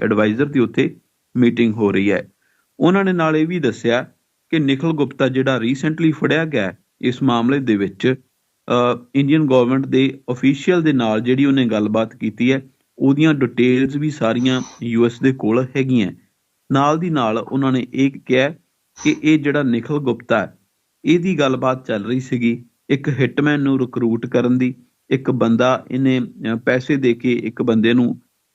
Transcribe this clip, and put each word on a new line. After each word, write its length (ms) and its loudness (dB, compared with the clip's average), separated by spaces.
ਐਡਵਾਈਜ਼ਰ 420 2
ਦੀ 140 -2
ਉੱਥੇ 380 -2
ਮੀਟਿੰਗ 360 2
ਹੋ 180 0
ਰਹੀ 200 0
ਹੈ। 200 -4
ਉਹਨਾਂ 240 2
ਨੇ 100 0
ਨਾਲ 240 0
ਇਹ 100 0
ਵੀ 120 -4
ਦੱਸਿਆ 480 -2
ਕਿ 100 -2
ਨਿਖਿਲ 320 0
gupta 360 -2
ਜਿਹੜਾ 320 0
ਰੀਸੈਂਟਲੀ 520 -2
ਫੜਿਆ 340 -2
ਗਿਆ 280 -4
ਇਸ 220 -2
ਮਾਮਲੇ 360 2
ਦੇ 160 0
ਵਿੱਚ, 400 -2
ਅਹ, 360 0
ਇੰਡੀਅਨ 320 2
ਗਵਰਨਮੈਂਟ 380 2
ਦੇ 360 0
ਅਫੀਸ਼ੀਅਲ 500 0
ਦੇ 120 2
ਨਾਲ 280 0
ਜਿਹੜੀ 240 2
ਉਹਨੇ 200 2
ਗੱਲਬਾਤ 500 0
ਕੀਤੀ 380 -2
ਹੈ, 80 -2
ਉਹਦੀਆਂ 340 4
ਡਿਟੇਲਸ 640 2
ਵੀ 140 -2
ਸਾਰੀਆਂ 520 0
ਯੂ 220 2
ਐਸ 140 -2
ਦੇ 120 2
ਕੋਲ 440 0
ਹੈਗੀਆਂ। 360 0
ਨਾਲ 280 2
ਦੀ 100 -4
ਨਾਲ 280 0
ਉਹਨਾਂ 340 -2
ਨੇ 220 -2
ਇਹ 180 2
ਕਿਹਾ 380 0
ਕਿ 200 2
ਇਹ 160 4
ਜਿਹੜਾ 240 0
ਨਿਖਿਲ 340 -2
gupta 420 -2
ਹੈ, 140 -6
ਇਹਦੀ 340 2
ਗੱਲਬਾਤ 460 -2
ਚੱਲ 200 -4
ਰਹੀ 140 -2
ਸੀਗੀ 460 -2
ਇੱਕ 200 -2
ਹਿੱਟਮੈਨ 520 0
ਨੂੰ 180 0
ਰਿਕਰੂਟ 460 -2
ਕਰਨ 320 0
ਦੀ। 180 -2
ਇੱਕ 220 -2
ਬੰਦਾ 600 0
ਇਹਨੇ, 280 0
ਅਹ, 360 -6
ਪੈਸੇ 400 -2
ਦੇ 180 2
ਕੇ 200 -2
ਇੱਕ 280 -4
ਬੰਦੇ 320 2
ਨੂੰ, 280 0